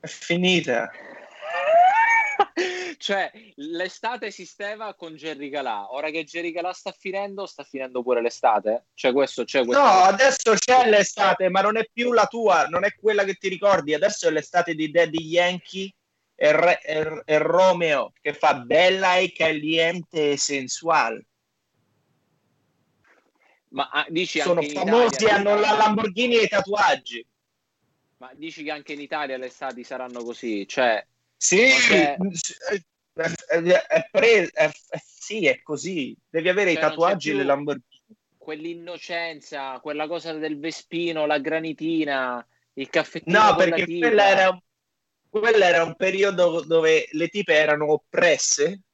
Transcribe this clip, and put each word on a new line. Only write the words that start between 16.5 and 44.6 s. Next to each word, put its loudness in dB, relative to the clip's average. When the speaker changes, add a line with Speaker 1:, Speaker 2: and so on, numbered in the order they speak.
Speaker 1:
Re-, 2
e, -6
e 2
Romeo, 2
che -6
fa 2
bella 2
e 0
caliente -2
e 0
sensual. -2
Speaker 2:
Ma, -6
ah, -2
dici -4
Speaker 1:
Sono 2
Speaker 2:
anche -4
in -6
Speaker 1:
famosi, 2
Speaker 2:
Italia? 4
Speaker 1:
hanno 2
la 2
Lamborghini 0
e 4
i -2
tatuaggi. -2
Ma -20
Speaker 2:
dici -16
che -10
anche -12
in -14
Italia -8
le -10
estati -12
saranno -12
così? -8
Cioè, 0
Speaker 1:
Sì, 2
Speaker 2:
non 4
c'è 4
Speaker 1:
s-, -10
è, -8
è, 2
è 0
pre-, 4
è, 2
è, -10
sì, -6
è 2
così. -8
Devi -2
avere 2
Speaker 2:
Cioè, 0
Speaker 1:
i 0
tatuaggi 0
e -2
Speaker 2:
non -2
c'è -2
Speaker 1:
le 2
Speaker 2:
più -10
Speaker 1:
Lamborghini. -10
Speaker 2:
quell'innocenza, -10
quella -6
cosa -8
del -6
vespino, -6
la 0
granitina, -4
il -10
caffettino -2
Speaker 1:
No, 6
Speaker 2:
con 0
la 4
Speaker 1:
perché 0
Speaker 2:
tipa. -4
Speaker 1:
quella 4
era, 2